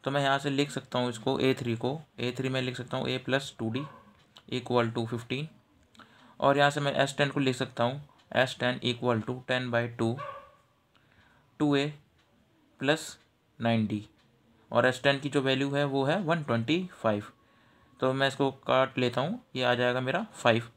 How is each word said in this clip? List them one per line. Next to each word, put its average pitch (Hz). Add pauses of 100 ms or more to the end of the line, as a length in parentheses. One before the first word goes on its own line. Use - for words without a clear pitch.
तो 139
मैं 143
यहाँ 139
से 143
लिख 139
सकता -
हूँ 123
इसको, 117
ए 131
थ्री 120
को, 127 (200)
ए 123
थ्री 131
में 131
लिख 127
सकता 123
हूँ 127
A 127
plus 135
टू 113
डी 135 (680)
इक्वल 123
टू 117
फिफ्टीन, 127 (920)
और 139
यहाँ 143
से 147
मैं 139
एस 135
टेन 139
को 143
लिख 131
सकता 120
हूँ 139 (320)
एस 123
टेन 123
इक्वल 120
टू 113 (160)
टेन 127
बाई 117
टू 117 (1400)
टू 147
ए 139 (920)
प्लस 143 (560)
नाइन 113
डी, 107 (600)
और 120
एस 127
टेन 139
की 147
जो 139
वैल्यू 135
है 143
वो 135
है 156
वन 160
ट्वेंटी 120 (140)
फ़ाइव। 104 (760)
तो 131
मैं 135
इसको 135 (160)
काट 131
लेता 123
हूँ, 185 (160)
ये 127
आ 123
जाएगा 123
मेरा 139 (100)
फ़ाइव। 117